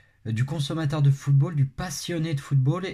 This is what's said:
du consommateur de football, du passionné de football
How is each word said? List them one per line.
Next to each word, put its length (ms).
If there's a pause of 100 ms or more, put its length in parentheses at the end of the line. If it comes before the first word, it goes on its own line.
(260)
du 200
consommateur 560
de 100
football, 440
du 100
passionné 680
de 60
football 540